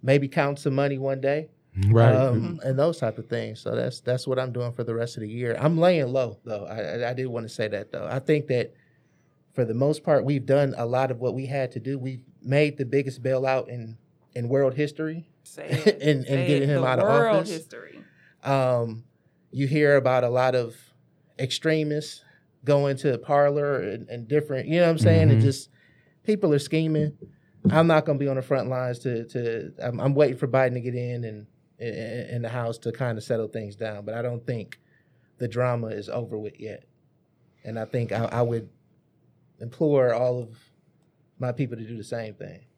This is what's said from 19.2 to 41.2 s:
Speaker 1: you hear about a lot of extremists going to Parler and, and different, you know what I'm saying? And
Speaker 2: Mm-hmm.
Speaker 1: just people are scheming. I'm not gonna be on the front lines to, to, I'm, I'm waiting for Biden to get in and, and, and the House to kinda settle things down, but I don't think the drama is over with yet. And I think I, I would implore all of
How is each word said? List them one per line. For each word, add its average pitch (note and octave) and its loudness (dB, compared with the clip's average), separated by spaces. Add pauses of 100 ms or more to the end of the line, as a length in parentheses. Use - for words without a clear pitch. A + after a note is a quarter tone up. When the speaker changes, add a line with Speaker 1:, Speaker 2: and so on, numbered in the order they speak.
Speaker 1:
you C3+ -2
hear C#3+ 6
about B2+ 4
a A#2+ 2
lot B2+ 4
of A#2+ -2 (640)
extremists D3+ -2 (400)
going C#3+ 2
to C3 0
Parler C#3+ 2
and, G#2 -8
and A#2 -10
different, C#3+ -2
you D#3 0
know F3 6
what E3+ 4
I'm E3 2
saying? D#3+ 6
And A2+ 8
Speaker 2:
Mm-hmm. A2+ 6
Speaker 1:
just - 2 (560)
people F#3 2
are C#3+ 4
scheming. D#3 0 (540)
I'm D#3+ 6
not D#3 4
gonna C#3+ 0
be C#3 0
on C3 0
the B2+ -2
front B2 -2
lines B2+ -4
to, A#2 -4
to, A2+ -6 (100)
I'm, A#2+ -4
I'm C#3 2
waiting C#3 4
for C3 -4
Biden B2+ 2
to B2 -4
get A#2+ -6
in A#2+ -6
and, G#2+ -12 (320)
and, A2+ -8 (360)
and A#2+ -4
the A2+ -6
House A#2 -6
to A#2 -6
kinda A#2 -4
settle A2+ -4
things G#2 -10
down, G#2 -8
but G#2+ -8
I A#2 -6
don't A#2+ -6
think A#2 -8 (600)
the B2 -4
drama A#2+ -2
is G#2 -8
over A2+ -6
with G#2+ -12
yet. G#2 -14 (800)
And A2+ -8
I A2 -4
think A#2 -4
I, A2+ 0
I A#2+ 0
would A#2 -2 (920)
implore B2+ 2
all B2 -2
of A2 -16 (800)